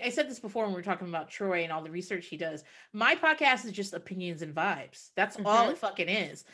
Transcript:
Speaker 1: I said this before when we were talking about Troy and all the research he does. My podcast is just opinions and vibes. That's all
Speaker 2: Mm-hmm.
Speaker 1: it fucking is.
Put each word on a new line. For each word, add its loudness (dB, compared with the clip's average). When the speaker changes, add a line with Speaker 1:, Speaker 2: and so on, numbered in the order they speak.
Speaker 1:
I 0
said 0
this -10
before -2
when 0
we -2
were -8
talking -2
about -4
Troy 0
and -4
all -2
the -10
research -6
he -10
does. -6
My 4
podcast 4
is -6
just -6
opinions -6
and -8
vibes. -2
That's 0
all 6
Speaker 2:
Mm-hmm. 4
Speaker 1:
it -4
fucking -2
is. -2